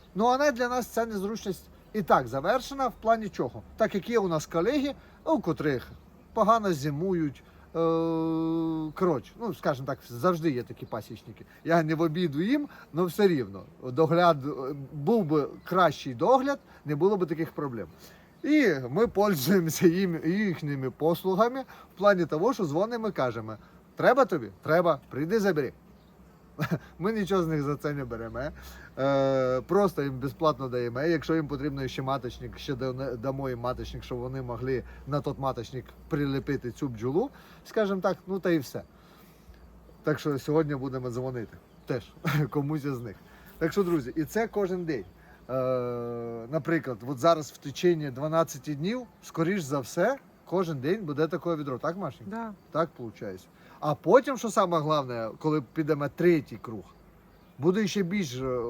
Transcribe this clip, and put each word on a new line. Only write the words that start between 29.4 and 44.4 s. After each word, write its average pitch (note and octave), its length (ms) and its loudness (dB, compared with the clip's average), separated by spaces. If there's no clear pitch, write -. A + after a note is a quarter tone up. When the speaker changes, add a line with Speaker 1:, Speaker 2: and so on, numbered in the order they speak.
Speaker 1:
просто F3 420 2
їм C3+ 160 -4
безплатно C3+ 500 0
даємо. A#2+ 320 -2
Якщо D#3+ 340 0
їм D#3+ 140 0
потрібно C#3 400 -4
ще C3+ 140 -8
маточник, B2+ 560 -6
ще - 160 -6
да-, B2+ 420 -4
дамо C3+ 320 -4
їм B2 100 -6
маточник, A#2+ 460 -6
щоб B2+ 140 -6
вони C3 240 -6
могли B2 400 -4
на C#3+ 140 -2
той C#3 180 -4
маточник B2+ 460 -4
прилепити C3+ 640 -2
цю C#3 180 -6
бджолу, C3 420 -2
скажімо G3 360 0
так, F3+ 160 0
ну F#3+ 120 -4
та F3+ 120 0
і E3+ 80 4
все. A#2+ 240 -8
Так D3+ 160 0
що C#3+ 200 -2
сьогодні D3+ 360 0
будемо B2+ 360 -6
дзвонити B2 460 -6
теж B2 260 -6
<laughs> D3 200 0
комусь D3 340 -2
із C#3 160 -4
них. A2 160 -12
Так D#3+ 140 0
що, G3+ 100 2
друзі, D#3+ 340 0
і D#3+ 80 0
це G#3+ 240 -2